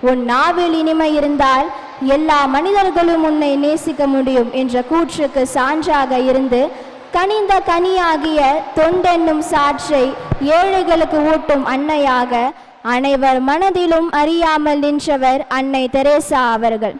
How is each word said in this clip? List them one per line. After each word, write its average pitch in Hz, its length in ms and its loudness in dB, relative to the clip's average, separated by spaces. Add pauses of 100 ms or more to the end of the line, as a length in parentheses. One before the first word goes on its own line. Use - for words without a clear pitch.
(100)
உன் 254 220 0
நாவில் 339 500 0
இனிமை 320 360 0
இருந்தால் 285 500 0 (480)
எல்லா 311 240 2 (160)
மனிதர்களும் 339 720 2
உன்னை 302 240 0 (140)
நேசிக்க 302 380 -2 (120)
முடியும் 254 340 0 (120)
என்ற 247 180 -2 (100)
கூற்றுக்கு 311 520 -2 (160)
சான்றாக 285 540 0 (180)
இருந்து, 254 320 2 (520)
கனிந்த 392 400 0 (120)
கனியாகிய 339 720 0 (360)
தொண்டென்னும் 330 720 2
சாற்றை 285 540 0 (520)
ஏழைகளுக்கு 339 640 2 (140)
ஊட்டும் 311 400 0
அன்னையாக 269 600 0 (640)
அனைவர் 262 440 2 (100)
மனதிலும் 339 600 0 (120)
அறியாமல் 302 640 0
நின்றவர் 277 580 0 (160)
அன்னை 269 240 -2 (100)
தெரேசா 294 480 2 (160)
அவர்கள். 226 440 -2